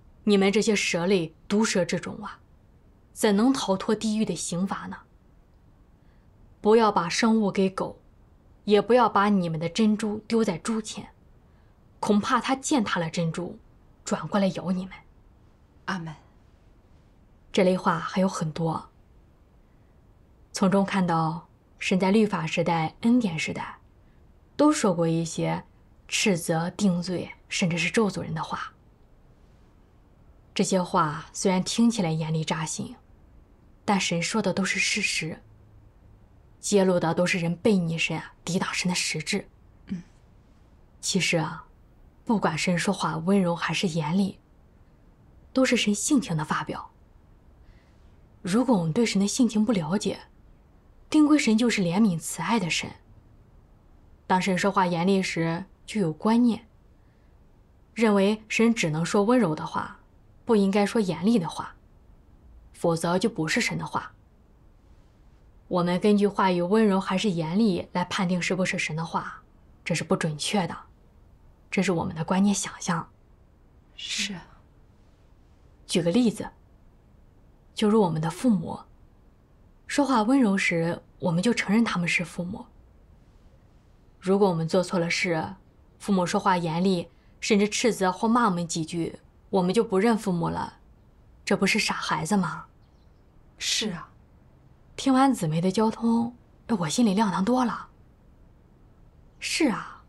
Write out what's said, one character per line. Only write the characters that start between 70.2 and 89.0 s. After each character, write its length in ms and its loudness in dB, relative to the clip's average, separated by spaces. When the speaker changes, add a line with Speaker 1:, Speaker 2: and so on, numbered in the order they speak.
Speaker 1:
确 280 -2
的， 120 -10
这 140 0
是 80 0
我 140 0
们 100 -6
的 80 -6
观 180 0
念 140 4
想 240 -6
象。 300 -4
Speaker 2:
是 360 -6
啊。 140 -14
Speaker 1:
举 160 -2
个 80 0
例 220 2
子， 180 -10
就 160 0
如 120 6
我 80 4
们 120 -2
的 80 -2
父 200 0
母， 280 0
说 180 0
话 180 2
温 160 4
柔 180 4
时， 440 0
我 140 0
们 100 0
就 120 2
承 200 0
认 100 4
他 140 0
们 100 -2
是 180 -2
父 180 -10
母。 220 -10
如 180 0
果 120 4
我 40 0
们 140 -2
做 160 2
错 160 -2
了 100 -2
事， 460 -4
父 140 -4
母 140 2
说 120 -2
话 200 2
严 260 -2
厉， 260 0
甚 180 2
至 120 2
斥 240 0
责 180 0
或 160 -2
骂 180 4
我 60 2
们 160 -4
几 160 -4
句， 340 -6